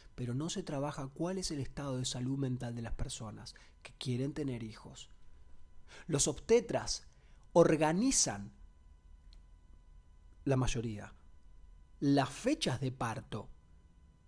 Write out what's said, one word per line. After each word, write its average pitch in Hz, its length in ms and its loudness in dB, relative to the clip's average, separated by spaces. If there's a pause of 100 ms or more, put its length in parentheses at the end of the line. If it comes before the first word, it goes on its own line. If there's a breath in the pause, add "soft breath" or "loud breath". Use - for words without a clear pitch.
(140 loud breath)
pero 120 200 -2
no 151 160 -2
se 190 120 -4
trabaja 143 460 -4
cuál 180 300 -2
es 180 120 -2
el 147 100 -4
estado 139 360 -4
de 127 80 -2
salud 127 320 -2
mental 123 380 -2
de 117 80 -6
las 113 100 -6
personas 107 600 -6 (280 loud breath)
que - 120 -18
quieren 131 400 -2
tener 131 280 -2
hijos. - 480 -12 (960 loud breath)
Los 156 220 2
obstetras - 800 2 (460 soft breath)
organizan, 160 1000 6 (1900)
la 135 120 4
mayoría, 113 580 0 (840)
las 139 280 6
fechas 220 540 0
de 127 100 0
parto 113 560 -6 (800)